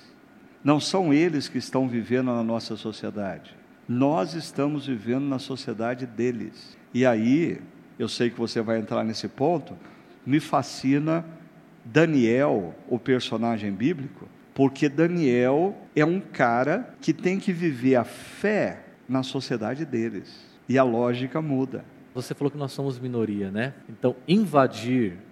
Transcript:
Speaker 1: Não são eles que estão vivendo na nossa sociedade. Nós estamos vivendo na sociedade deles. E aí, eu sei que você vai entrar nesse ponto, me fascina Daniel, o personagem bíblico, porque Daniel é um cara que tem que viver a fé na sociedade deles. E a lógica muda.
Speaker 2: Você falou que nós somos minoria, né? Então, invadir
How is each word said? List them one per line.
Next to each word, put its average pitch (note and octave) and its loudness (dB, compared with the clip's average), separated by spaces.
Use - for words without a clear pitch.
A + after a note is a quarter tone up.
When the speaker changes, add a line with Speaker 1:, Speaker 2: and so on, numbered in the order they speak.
Speaker 1:
Não D3 4
são F3+ 0
eles D3+ 2
que - -6
estão C3 -2
vivendo A#2+ 0
na A#2+ 0
nossa A2+ -4
sociedade. G2+ -8
Nós D3+ 0
estamos D3 -4
vivendo B2 -2
na C3+ -2
sociedade B2 -6
deles. A#2 -6
E B2 4
aí, A#2+ 2
eu A2+ -4
sei A#2+ 0
que A2+ -6
você A#2 -2
vai A2+ 0
entrar A2 -2
nesse A2 -4
ponto, C#3 -2
me C#3+ 4
fascina D3 0
Daniel, B2+ 4
o B2 0
personagem A#2 0
bíblico, C3+ -4
porque C3+ 2
Daniel D3 2
é D3+ 4
um E3+ 2
cara C#3+ 0
que - 0
tem F#3 0
que F#3+ -2
viver C3 2
a A#2 4
fé D#3+ -4
na C3 0
sociedade C3 -4
deles. A2+ -6
E B2 2
a C3+ 8
lógica B2 0
muda. C3 -2
Speaker 2:
Você B2+ -8
falou C#3+ -2
que D3 -14
nós C#3 -6
somos C#3 -6
minoria, A2 -2
né? A#2 -4
Então, B2 -2
invadir B2+ 2